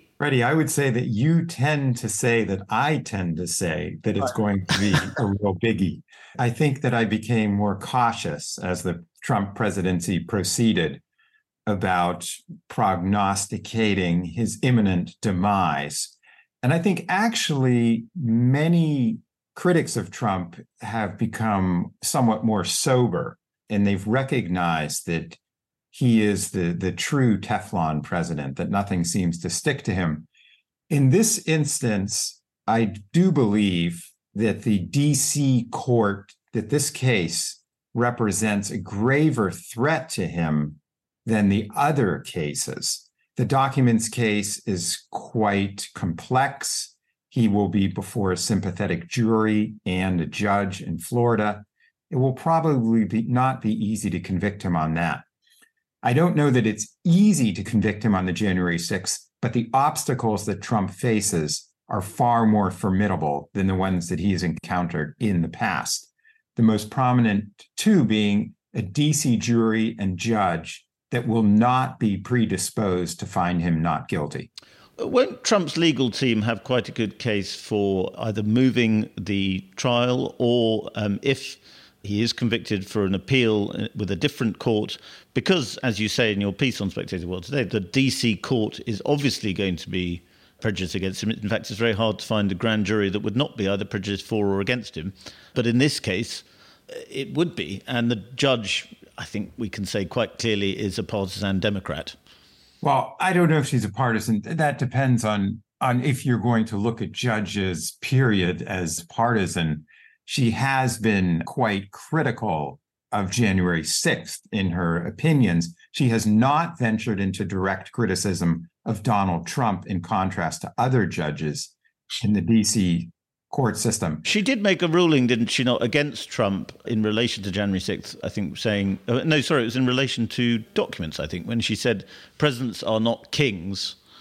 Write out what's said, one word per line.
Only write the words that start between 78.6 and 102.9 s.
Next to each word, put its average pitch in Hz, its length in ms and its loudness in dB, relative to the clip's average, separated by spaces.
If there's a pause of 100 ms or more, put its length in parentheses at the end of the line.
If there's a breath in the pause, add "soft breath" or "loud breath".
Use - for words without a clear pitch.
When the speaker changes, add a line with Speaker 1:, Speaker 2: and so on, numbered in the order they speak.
Speaker 2:
the 98 440 -2 (160)
trial 123 600 0
or, 120 580 2
um, 104 260 -2
if - 340 -2 (460 loud breath)
he 101 180 -2
is 117 120 0
convicted, 104 520 -2
for 104 200 -2
an 95 100 0
appeal 107 800 0
with 101 160 -4
a 98 60 -2
different 113 420 -2
court? 107 400 -2 (360 loud breath)
Because, 156 500 0
as 107 160 0
you 107 80 0
say 110 240 2
in 101 80 0
your 101 120 0
piece 123 280 -2
on 98 100 -2
Spectator - 380 -6
World 90 160 -6
Today, 139 180 -2
the 110 160 -2
D 131 320 0
C 117 240 0
court - 540 -2
is 104 180 -4
obviously 139 460 0
going 92 240 -2
to - 120 -12
be 90 320 -4 (400 soft breath)
prejudiced 95 360 -4
against 95 260 -4
him. 104 80 -2
In 107 180 -6
fact, 95 220 -4
it's 101 80 -10
very 113 160 2
hard 107 240 0
to - 80 -12
find 104 240 0
a 95 60 -2
grand 110 280 0
jury 101 240 2
that 101 120 -4
would 107 160 -4
not 143 200 -2
be 98 120 -2
either 101 160 -2
prejudiced 101 420 -6
for 104 220 0
or 98 120 0
against 113 360 -4
him. 87 160 -8 (420 loud breath)
But 117 140 0
in 120 100 4
this 143 220 2
case, - 420 -4 (640 soft breath)
it - 260 -8
would 160 200 0
be. 95 320 -8
And 120 240 0
the 120 60 0
judge, 120 760 -2 (240)
I - 80 -12
think - 340 -8
we 113 100 -4
can 98 180 -6
say 98 180 -2
quite - 360 -4
clearly, 101 360 0
is 101 220 -4
a 104 60 -2
partisan 98 560 -2
Democrat. 98 560 -4 (640 soft breath)
Speaker 1:
Well, 139 380 0